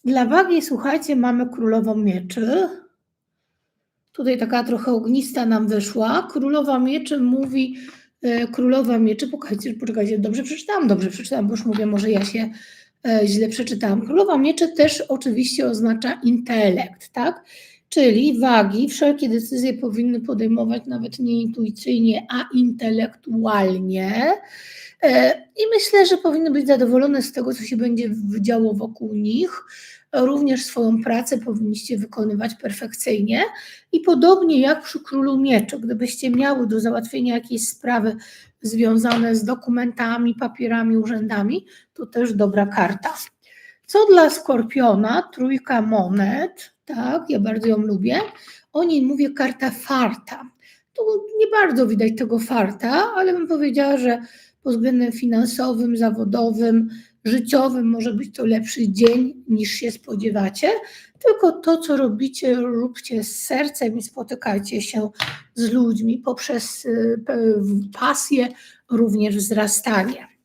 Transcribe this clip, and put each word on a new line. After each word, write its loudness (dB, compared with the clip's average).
Dla 2
wagi, 4
słuchajcie, -2
mamy 0
królową 0
mieczy. -2
Tutaj -2
taka -2
trochę -2
ognista -2
nam 2
wyszła. -2
Królowa 0
mieczy -2
mówi, 0
e, -2
królowa 2
mieczy, 2
poczekajcie, -8
poczekajcie, -2
dobrze -2
przeczytałam? -2
Dobrze 2
przeczytałam, -4
bo 0
już -6
mówię, 0
może 0
ja 2
się, -4
e, 2
źle 0
przeczytałam. -2
Królowa 2
mieczy 2
też 2
oczywiście -2
oznacza -2
intelekt, 0
tak? -4
Czyli 4
wagi, 4
wszelkie 0
decyzje -2
powinny -2
podejmować -2
nawet -8
nie 0
intuicyjnie, 0
a -4
intelektualnie. 0
E, 6
i -10
myślę, 6
że 4
powinny 2
być 0
zadowolone 4
z -6
tego, -4
co -8
się -6
będzie 0
w-, -4
działo 2
wokół -6
nich. -2
Również 2
swoją 0
pracę -2
powinniście -4
wykonywać -4
perfekcyjnie. -4
I 2
podobnie 6
jak 2
przy -12
królu 0
mieczy, 0
gdybyście -6
miały 0
do 0
załatwienia -2
jakieś -6
sprawy -2
związane 2
z 0
dokumentami, -2
papierami, -2
urzędami, -2
to -12
też -2
dobra 2
karta. -2
Co 2
dla 10
skorpiona? 0
Trójka -2
monet, 0
tak, -4
ja 0
bardzo 0
ją 4
lubię. 0
O 0
niej 2
mówię, 0
karta -2
farta. -4
Tu -6
nie 4
bardzo 4
widać 2
tego -2
farta, 0
ale 2
bym -2
powiedziała, 0
że 0
pod 0
względem 2
finansowym, 0
zawodowym, 2
życiowym 2
może -2
być -6
to -4
lepszy 0
dzień, 2
niż 0
się -6
spodziewacie. -2
Tylko 6
to, 0
co 0
robicie, 0
róbcie -4
z -10
sercem -2
i -6
spotykajcie -6
się -4
z 0
ludźmi 0
poprzez, -6
y, -2
p-, 0
w-, -2
pasję, 0
również 2
wzrastanie. -2